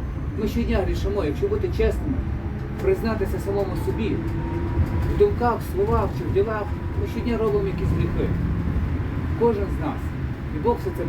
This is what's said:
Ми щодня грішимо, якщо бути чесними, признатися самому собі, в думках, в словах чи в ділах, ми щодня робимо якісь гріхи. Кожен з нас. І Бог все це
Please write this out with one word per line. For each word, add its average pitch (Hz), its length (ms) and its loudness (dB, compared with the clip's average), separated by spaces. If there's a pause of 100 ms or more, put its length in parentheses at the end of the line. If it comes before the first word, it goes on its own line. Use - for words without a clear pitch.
(400)
Ми 220 80 0
щодня 226 300 2
грішимо, 196 480 0
якщо 165 220 0
бути 202 200 0
чесними, - 500 2 (640)
признатися 196 640 0
самому 196 280 0 (120)
собі, 214 300 0 (1000)
в - 40 2
думках, 233 400 4
в - 160 -4
словах 202 420 2
чи - 120 -2
в - 40 0
ділах, 208 300 2 (380)
ми 202 140 0
щодня 226 220 0
робимо 214 300 2
якісь - 200 0 (100)
гріхи. - 320 0 (1080)
Кожен 226 260 4 (120)
з - 80 -2
нас. - 140 -2 (560)
І 151 80 -4
Бог 240 180 2
все 190 160 -4
це 170 120 -2